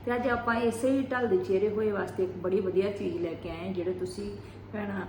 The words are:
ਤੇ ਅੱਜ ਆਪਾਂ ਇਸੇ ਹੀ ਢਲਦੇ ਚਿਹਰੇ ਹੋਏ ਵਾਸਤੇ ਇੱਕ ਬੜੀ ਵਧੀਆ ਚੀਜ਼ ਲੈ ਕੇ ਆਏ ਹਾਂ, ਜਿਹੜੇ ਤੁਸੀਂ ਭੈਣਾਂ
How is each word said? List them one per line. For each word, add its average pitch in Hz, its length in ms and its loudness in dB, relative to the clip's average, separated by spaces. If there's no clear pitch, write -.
ਤੇ 240 100 0
ਅੱਜ 247 120 0
ਆਪਾਂ 233 280 2
ਇਸੇ 233 360 2
ਹੀ 269 120 4
ਢਲਦੇ 240 340 2
ਚਿਹਰੇ 196 320 4
ਹੋਏ 214 220 2
ਵਾਸਤੇ 190 320 -2
ਇੱਕ 185 80 0
ਬੜੀ 180 280 0
ਵਧੀਆ 185 320 2
ਚੀਜ਼ 180 260 -4
ਲੈ 170 160 -2
ਕੇ 165 160 -8
ਆਏ 170 180 -6
ਹਾਂ, 190 60 -4
ਜਿਹੜੇ 180 200 -2
ਤੁਸੀਂ 202 380 -6
ਭੈਣਾਂ 202 360 -4